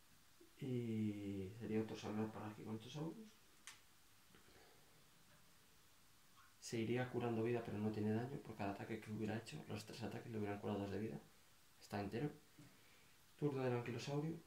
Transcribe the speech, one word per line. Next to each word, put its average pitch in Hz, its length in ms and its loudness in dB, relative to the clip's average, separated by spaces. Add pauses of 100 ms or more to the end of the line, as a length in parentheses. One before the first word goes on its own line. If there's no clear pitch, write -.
(580)
Y 107 1000 2
sería 110 240 4
otro 110 140 0
sangrado 107 360 0
para 107 160 -6
el 104 60 -6
Giganotosaurus. 123 640 -4 (3500)
Se - 200 -2
iría 120 320 2
curando 117 320 4
vida, 120 220 4
pero - 120 -2
no 107 140 4
tiene 107 240 4
daño. 131 260 0
Por 110 160 -10
cada 101 160 0
ataque 110 260 -4
que 107 140 -6
hubiera 107 240 0
hecho, 110 320 -6
los 107 160 -4
tres - 180 -8
ataques 117 300 -4
le 110 60 0
hubieran 101 200 0
curado 104 200 0
dos 98 120 0
de 98 100 0
vida. - 200 -2 (580)
Está 104 220 -4
entero. 113 300 0 (1080)
Turno 131 240 2
del 123 120 4
anquilosaurio, 143 720 0